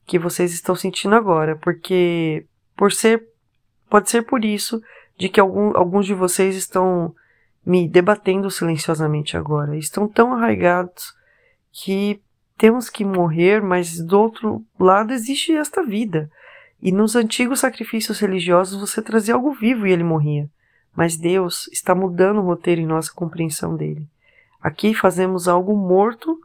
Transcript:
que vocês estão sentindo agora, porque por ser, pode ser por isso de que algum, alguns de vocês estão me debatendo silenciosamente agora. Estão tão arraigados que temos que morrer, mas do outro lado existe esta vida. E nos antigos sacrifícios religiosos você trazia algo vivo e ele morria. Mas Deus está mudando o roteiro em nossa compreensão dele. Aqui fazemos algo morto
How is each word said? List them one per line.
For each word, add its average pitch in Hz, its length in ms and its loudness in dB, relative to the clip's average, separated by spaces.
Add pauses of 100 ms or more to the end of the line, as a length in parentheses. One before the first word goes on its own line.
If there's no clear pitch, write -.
que 180 120 0
vocês 175 340 -2
estão 175 220 -2
sentindo 190 400 -2
agora, 160 420 2
porque 170 880 -2 (320)
por 196 160 2
ser, 226 340 2 (640)
pode 208 220 4
ser 233 120 2
por 233 220 -2
isso 214 380 -4 (340)
de 185 120 -4
que 202 120 4
algum, 196 360 2
alguns 185 300 2
de 202 80 -2
vocês 190 420 0
estão 185 580 -2 (500)
me 180 240 2
debatendo 190 600 2
silenciosamente 156 840 -2
agora. 147 400 -4
Estão 190 320 -4
tão 240 260 2
arraigados 180 800 0 (580)
que 202 480 -4 (360)
temos 226 340 4
que - 140 -6
morrer, 185 580 2
mas 175 380 -2
do 170 180 2
outro 220 460 -2 (140)
lado 202 340 4
existe 269 420 -2
esta 302 280 -2
vida. 196 480 -4 (500)
E 185 120 0
nos 214 240 2
antigos 240 440 0
sacrifícios 226 600 -4
religiosos 185 580 2
você 202 220 -6
trazia 220 340 0
algo 262 180 0
vivo 220 340 0
e 185 60 4
ele 170 120 2
morria. 147 440 0 (460)
Mas 165 220 0
Deus 175 560 -2
está - 220 0
mudando 190 440 2
o 196 60 0
roteiro 170 360 0
em 160 60 -2
nossa 160 260 -2
compreensão 165 600 -6
dele. 151 340 -8 (520)
Aqui 208 340 -2
fazemos 185 540 0
algo 185 280 2
morto 208 680 0